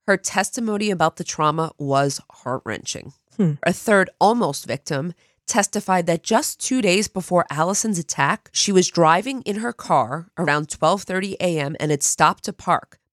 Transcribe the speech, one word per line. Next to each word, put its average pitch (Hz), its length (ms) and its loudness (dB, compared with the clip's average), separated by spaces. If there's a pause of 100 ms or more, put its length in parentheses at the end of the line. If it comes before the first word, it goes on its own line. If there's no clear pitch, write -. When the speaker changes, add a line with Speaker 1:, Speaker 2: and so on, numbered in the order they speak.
Speaker 1:
Her 196 80 4
testimony 208 760 -2
about 165 280 0
the 175 80 -6
trauma 156 520 -2
was 139 440 0 (100)
heart-wrenching. - 800 -8 (240)
Speaker 2:
Hmm. 160 180 2 (100)
Speaker 1:
A 175 100 0
third 196 360 2 (120)
almost 196 440 2
victim 147 480 -6 (320)
testified 190 600 0
that 165 180 0
just - 380 -2
two 254 200 0
days 202 280 2
before 180 400 0
Allison's 180 500 -2
attack, - 540 -2
she - 180 0
was 185 160 4
driving 185 540 2
in 202 160 -6
her 233 160 -6
car 147 640 -2
around 151 320 0
twelve 185 340 0
thirty 190 380 -6
A 175 180 0
M 143 220 -4
and 151 100 0
had 143 120 0
stopped - 420 2
to 202 80 -8
park. - 460 -4 (140)